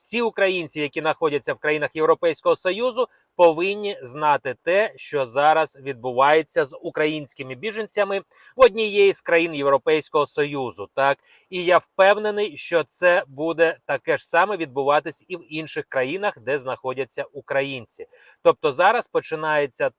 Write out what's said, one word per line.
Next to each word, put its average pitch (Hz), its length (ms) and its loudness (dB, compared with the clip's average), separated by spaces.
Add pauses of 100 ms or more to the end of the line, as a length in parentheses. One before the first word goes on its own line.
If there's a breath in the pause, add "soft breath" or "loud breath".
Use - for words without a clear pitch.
Всі 233 220 -6
українці, 190 580 -2
які 147 200 -6
знаходяться 151 540 -2
в - 40 -20
країнах 151 380 -4
Європейського 160 600 0
Союзу, 226 520 -4 (280)
повинні 196 680 2
знати 139 600 -2
те, 196 340 0
що 139 280 -4
зараз 147 580 2
відбувається 135 840 2
з - 160 -12
українськими 156 760 -6
біженцями 202 680 -4 (360 soft breath)
в 247 40 2
однієї 208 520 4
з - 80 -6
країн 170 340 0
Європейського 143 720 0
Союзу, 131 680 -6
так? 139 240 0 (320 soft breath)
І 180 140 -8
я 175 140 6
впевнений, 208 800 0
що 160 280 -2
це 175 420 0
буде 160 600 -2
таке 147 300 -2
ж - 120 -8
саме 190 280 0
відбуватись 143 720 -2
і 180 80 -10
в 170 180 -16
інших 156 340 -8
країнах, 156 520 -4
де 127 180 -4
знаходяться 131 760 -8
українці. 135 720 -8 (360 soft breath)
Тобто 160 300 2
зараз 196 360 2
починається 151 920 -2